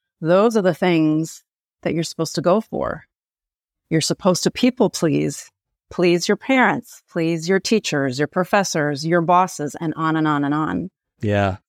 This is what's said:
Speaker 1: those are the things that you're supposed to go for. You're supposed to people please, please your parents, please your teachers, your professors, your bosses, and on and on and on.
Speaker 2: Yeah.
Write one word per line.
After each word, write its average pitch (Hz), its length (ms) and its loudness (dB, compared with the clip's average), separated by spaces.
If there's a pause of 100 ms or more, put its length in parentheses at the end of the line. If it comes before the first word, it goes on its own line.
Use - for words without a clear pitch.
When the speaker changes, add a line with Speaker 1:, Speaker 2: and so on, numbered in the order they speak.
(200)
Speaker 1:
those 196 360 2
are 208 60 2
the 180 120 2
things 160 680 0 (400)
that 160 120 -4
you're 165 100 -2
supposed - 320 -6
to 165 40 -2
go 180 200 2
for. - 440 -8 (840)
You're 156 120 2
supposed 180 440 0
to 240 60 2
people 247 400 2
please, 147 600 -2 (400)
please 175 380 0
your 208 80 2
parents, 226 720 -2
please 165 380 -4
your 190 120 2
teachers, 139 580 -2
your 147 100 0
professors, 160 760 -2
your 170 180 2
bosses, 175 580 0
and 160 160 -4
on 160 200 0
and 156 120 0
on 143 160 0
and 143 100 -2
on. 156 360 -4 (300)
Speaker 2:
Yeah. 101 360 0 (120)